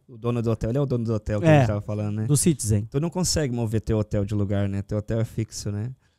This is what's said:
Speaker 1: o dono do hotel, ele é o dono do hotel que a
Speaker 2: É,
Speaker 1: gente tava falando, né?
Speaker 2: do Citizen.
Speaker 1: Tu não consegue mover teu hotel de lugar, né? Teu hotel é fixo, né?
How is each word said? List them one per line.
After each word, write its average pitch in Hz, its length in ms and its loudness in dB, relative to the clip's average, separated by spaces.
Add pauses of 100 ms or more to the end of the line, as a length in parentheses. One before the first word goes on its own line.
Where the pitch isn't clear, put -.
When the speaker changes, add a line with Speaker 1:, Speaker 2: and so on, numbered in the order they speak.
Speaker 1:
o 123 100 -18
dono 120 240 0
do 117 80 2
hotel, 110 200 0
ele 127 80 0
é - 20 2
o 143 60 2
dono 123 180 0
do 113 100 0
hotel 104 260 -2
que 165 60 2
a 160 40 8
Speaker 2:
É, 151 100 10
Speaker 1:
gente 120 80 4
tava 104 140 0
falando, 104 340 -4
né? 110 100 -2
Speaker 2:
do 143 100 2
Citizen. 110 540 2
Speaker 1:
Tu 139 80 -2
não 165 120 -2
consegue 156 440 0
mover 113 260 -2
teu 110 180 0
hotel 104 260 0
de 104 100 -4
lugar, 101 340 0
né? 98 140 -4
Teu 107 160 -4
hotel 113 220 -2
é 110 40 0
fixo, - 460 -6
né? 107 220 -6 (260)